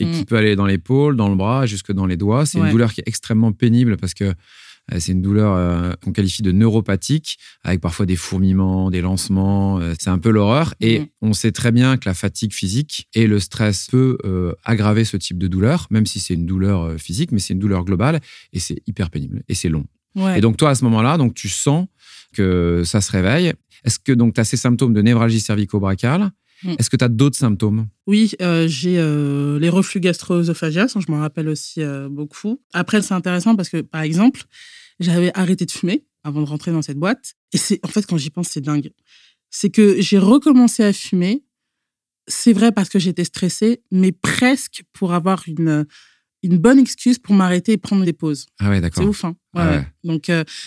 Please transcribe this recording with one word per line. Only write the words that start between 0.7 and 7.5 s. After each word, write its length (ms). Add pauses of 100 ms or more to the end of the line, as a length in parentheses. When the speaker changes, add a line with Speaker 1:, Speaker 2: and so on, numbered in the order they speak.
Speaker 1:
dans 120
le 80
bras, 300
jusque 260
dans 120
les 120
doigts. 300
C'est 120
Speaker 2:
Ouais. 80
Speaker 1:
une 60
douleur 200
qui 80
est 80
extrêmement 440
pénible 440
parce 160
que, 120 (680)
euh, 60
c'est 140
une 100
douleur, 320
euh, 380 (120)
qu'on 80
qualifie 300
de 100
neuropathique, 840 (240)